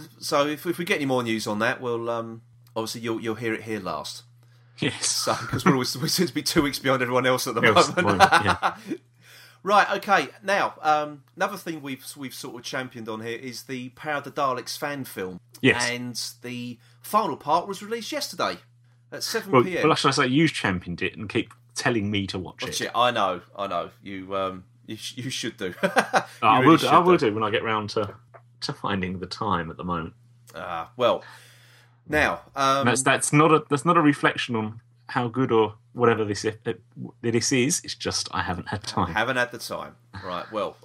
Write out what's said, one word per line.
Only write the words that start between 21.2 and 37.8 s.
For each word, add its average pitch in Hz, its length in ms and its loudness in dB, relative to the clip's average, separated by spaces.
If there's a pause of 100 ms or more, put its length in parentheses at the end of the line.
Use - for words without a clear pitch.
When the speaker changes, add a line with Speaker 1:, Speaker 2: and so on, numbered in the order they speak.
Speaker 2:
keep - 240 -4 (220)
telling 113 360 0
me 98 180 -2
to 101 100 -6
watch 82 240 -12
Speaker 1:
Watch - 180 -6
Speaker 2:
it. 120 60 -4
Speaker 1:
it. - 80 -6
I 123 160 4
know, 95 300 0 (160)
I 101 100 -4
know. 85 240 -4 (100)
You, 95 360 -10
um, 92 280 -4 (220)
you, 110 100 -12
sh-, - 200 -12
you 127 120 -8
should 127 280 -6
do. 90 220 -6
<laughs> - 40 -14
You 180 80 2 (520)
Speaker 2:
I 110 180 6
Speaker 1:
really 127 80 6
Speaker 2:
will 160 80 10
do, - 100 2
I 127 60 2
Speaker 1:
should 170 120 6
Speaker 2:
will 180 120 6
Speaker 1:
do. 139 140 2
Speaker 2:
do 104 40 0
when 110 80 -2
I 104 80 0
get 113 140 -2
round 107 260 -2
to, 104 240 -2 (460)
to - 120 -6
finding 95 460 -4
the 90 80 -10
time 87 440 -2
at 76 60 -12
the - 80 -10
moment. 87 300 -4 (400)
Speaker 1:
Ah, 85 420 -8
well, 117 280 4 (840)
now, 135 340 2 (120)
um, 135 320 4
Speaker 2:
That's, 117 160 2
that's 131 300 2
not 156 200 8
a, 151 160 6
that's 139 160 0
not 170 120 6
a 175 40 6
reflection 147 540 2
on 110 260 -4 (280)
how 123 180 0
good 123 240 0
or 110 240 4 (200)
whatever 113 300 4
this, 104 200 -4
it, 107 220 -4
it, - 140 -6 (420)
this 117 280 0
is. 135 320 2